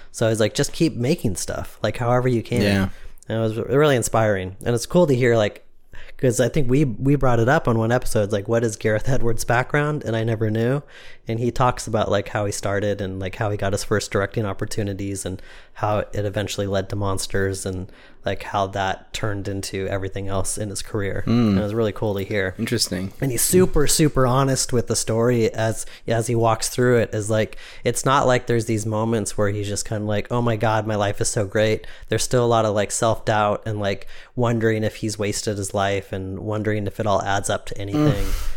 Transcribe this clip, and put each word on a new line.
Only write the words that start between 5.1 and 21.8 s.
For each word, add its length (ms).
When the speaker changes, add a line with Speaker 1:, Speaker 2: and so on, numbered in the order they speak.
Speaker 1:
hear, 220
like, 260
'cause 220
I 100
think 200
we, 160
we 300
brought 240
it 100
up 180
on 100
one 140
episode, 400
like, 160
what 160
is 120
Gareth 320
Edwards' 380
background? 600
And 100
I 80
never 260
knew. 320
And 120
he 120
talks 360
about, 240
like, 180
how 160
he 60
started 480
and, 200
like, 160
how 160
he 60
got 160
his 100
first 280
directing 340
opportunities 800
and 160
how 240
it 260
eventually 420
led 220
to 60
Monsters 720
and, 240
like, 180
how 240
that 460
turned 340
into 400
everything 400
else 300
in 120
his 120
career. 460
Speaker 2:
Mm. 220
Speaker 1:
And 100
it 40
was 120
really 180